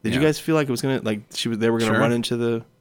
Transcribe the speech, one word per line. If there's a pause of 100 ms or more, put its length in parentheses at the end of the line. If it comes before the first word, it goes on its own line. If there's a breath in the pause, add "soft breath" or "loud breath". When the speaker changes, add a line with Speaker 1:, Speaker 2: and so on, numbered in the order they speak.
Speaker 1:
Did
you
Speaker 2:
Yeah.
Speaker 1:
guys
feel
like
it
was
gonna,
like, (140)
she
was,
they
were
gonna
Speaker 2:
Sure.
Speaker 1:
run
into
the (160)